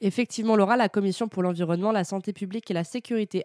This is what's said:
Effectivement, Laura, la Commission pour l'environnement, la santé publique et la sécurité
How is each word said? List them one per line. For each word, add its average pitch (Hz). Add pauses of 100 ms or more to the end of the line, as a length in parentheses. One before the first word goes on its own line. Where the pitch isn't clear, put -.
Effectivement, 220
Laura, 208
la 233
Commission 202
pour 185
l'environnement, 175
la 202
santé 196
publique 202
et -
la 170
sécurité 214